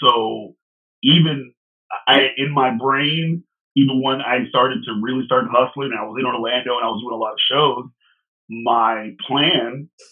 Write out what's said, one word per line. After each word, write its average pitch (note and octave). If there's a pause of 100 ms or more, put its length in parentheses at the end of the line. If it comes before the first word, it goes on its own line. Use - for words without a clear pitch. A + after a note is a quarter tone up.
so A2+ (480)
even D3 (560)
I, C3
in C3+
my B2+
brain, D3 (320)
even C3
when C3+
I A#2+
started C3
to G#2+
really B2+
start B2+
hustling, B2+
and G#2+
I G#2
was A2
in C3
Orlando B2
and A#2
I A2+
was A2+
doing A#2+
a A2+
lot A2
of - (100)
shows, C3+ (640)
my A2+ (160)
plan C#3+ (240)